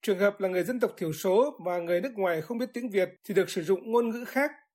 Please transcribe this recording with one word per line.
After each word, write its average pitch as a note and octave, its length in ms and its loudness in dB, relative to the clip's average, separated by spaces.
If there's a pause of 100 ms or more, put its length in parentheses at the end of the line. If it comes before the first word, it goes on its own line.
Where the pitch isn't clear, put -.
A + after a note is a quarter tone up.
Trường F#3+ 160 2
hợp G3+ 220 2
là F#3+ 80 0
người F#3 140 2
dân A#3+ 180 -2
tộc A3+ 160 2
thiểu D#3+ 160 -4
số G#3+ 520 2
và F3 140 -2
người F3 220 0
nước C4 140 -6
ngoài F3 280 0
không A#3 160 -6
biết B3 160 -4
tiếng A#3+ 160 -6
Việt F#3 180 2 (160)
thì G3+ 100 -6
được F#3 160 4
sử F3+ 120 -4
dụng F#3+ 300 -2
ngôn A#3 160 2
ngữ A#3+ 160 -6
khác. C#4+ 260 -2 (240)